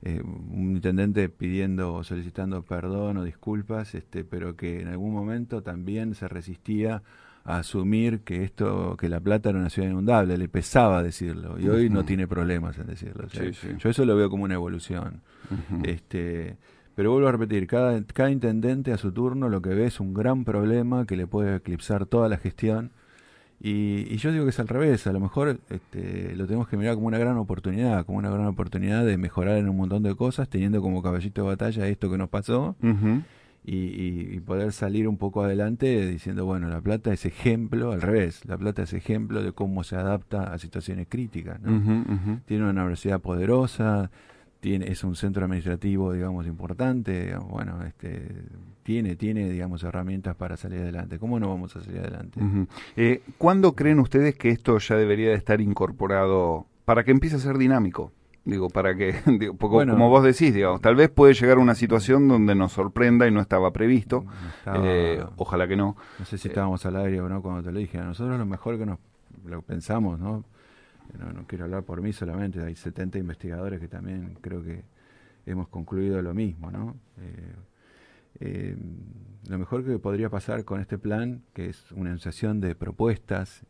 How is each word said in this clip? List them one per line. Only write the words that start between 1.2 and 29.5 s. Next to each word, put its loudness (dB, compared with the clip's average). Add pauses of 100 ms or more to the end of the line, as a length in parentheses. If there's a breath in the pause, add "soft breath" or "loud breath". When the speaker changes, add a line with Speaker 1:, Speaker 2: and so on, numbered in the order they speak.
Speaker 1:
pidiendo -2
o -8
solicitando -6
perdón -4
o -4
disculpas, -8
este, -10
pero -8
que -8
en -10
algún -6
momento -6
también -6
se -10
resistía -4 (440 soft breath)
a -2
asumir 0
que -4
esto, -2
que -2
La -2
Plata 2
era 0
una 0
ciudad -2
inundable, 2
le -2
pesaba 4
decirlo, -6
y 0
hoy 4
no 2
Speaker 2:
Ujú. -2
Speaker 1:
tiene 0
problemas -2
en -10
decirlo, -12
o -12
sea, -8
Speaker 2:
Sí, -6
sí. -14 (100)
Speaker 1:
yo 0
eso 2
lo 6
veo 6
como -2
una 0
evolución. -6 (280 loud breath)
Speaker 2:
Ujú. -4
Speaker 1:
Este, -6 (360 soft breath)
pero 2
vuelvo 6
a 4
repetir, 0
cada, 2
cada 0
intendente 0
a 0
su -2
turno -2
lo 0
que -2
ve 2
es -4
un -4
gran 0
problema 0
que -4
le -2
puede 0
eclipsar -4
toda 2
la 0
gestión. -2 (680 soft breath)
Y, -2
y -4
yo -2
digo 0
que 2
es -4
al -2
revés, 2
a 0
lo 0
mejor, 0 (120)
este, -10
lo -4
tenemos -2
que -4
mirar 0
como -2
una 0
gran 2
oportunidad, -2
como -4
una -2
gran 0
oportunidad -2
de 2
mejorar 0